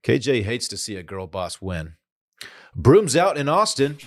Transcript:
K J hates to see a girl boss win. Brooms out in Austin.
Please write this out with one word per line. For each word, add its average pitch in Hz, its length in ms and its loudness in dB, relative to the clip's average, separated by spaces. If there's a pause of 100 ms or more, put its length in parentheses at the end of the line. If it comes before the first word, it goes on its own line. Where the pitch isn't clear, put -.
K 123 160 2
J 127 240 0
hates 110 280 -4
to 101 80 -10
see 104 180 -10
a 90 80 -12
girl 95 240 -12
boss 90 340 -8
win. 82 320 -8 (800)
Brooms 147 400 6
out 170 220 2
in 143 100 -2
Austin. 147 600 0